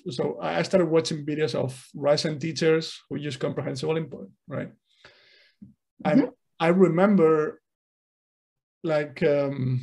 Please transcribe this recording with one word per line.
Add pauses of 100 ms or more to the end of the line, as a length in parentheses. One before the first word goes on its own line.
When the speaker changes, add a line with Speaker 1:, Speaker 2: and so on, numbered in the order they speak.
Speaker 1:
so
I
started
watching
videos
of
Russian
teachers (120)
who
use
comprehensible
input, (160)
right? (1300)
And
Speaker 2:
Mm-hmm. (320)
Speaker 1:
I
remember, (1200)
like,
um,